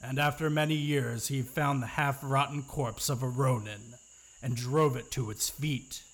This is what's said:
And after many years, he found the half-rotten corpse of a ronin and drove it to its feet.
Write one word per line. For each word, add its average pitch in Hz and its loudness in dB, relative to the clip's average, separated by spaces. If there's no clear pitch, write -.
And 131 -4
after 147 2
many 151 2
years, 139 0
he 135 0
found 143 0
the 120 -2
half-rotten 139 0
corpse 127 -4
of 131 0
a 127 0
ronin 123 0
and 123 -2
drove 131 4
it 120 -8
to 120 -2
its - -4
feet. - -4